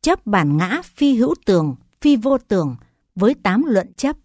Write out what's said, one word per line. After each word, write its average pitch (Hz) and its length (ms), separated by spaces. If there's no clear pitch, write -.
chấp 349 240
bản 165 300
ngã 180 280
phi 285 300
hữu 254 200
tưởng, 156 320
phi 294 160
vô 254 220
tưởng 156 380
với 208 200
tám 247 320
luận 226 300
chấp. 285 280